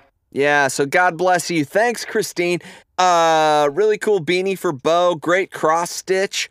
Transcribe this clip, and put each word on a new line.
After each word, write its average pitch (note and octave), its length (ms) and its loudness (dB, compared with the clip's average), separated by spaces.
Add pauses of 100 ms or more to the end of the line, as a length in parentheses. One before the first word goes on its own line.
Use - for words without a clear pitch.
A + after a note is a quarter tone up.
(300)
Yeah. C#3+ 380 2
So C#3+ 180 -2
God F3+ 320 0
bless F3+ 320 0
you. D#3+ 140 0
Thanks, A3 400 -2
Christine. F3 560 -4 (360)
Uh, D#3+ 760 2
really G#3 260 0
cool G#3 260 0
beanie F#3 320 -2
for F3 160 -4
Bo. E3+ 440 0
Great F3 340 -2
cross E3 400 0
stitch. - 600 -4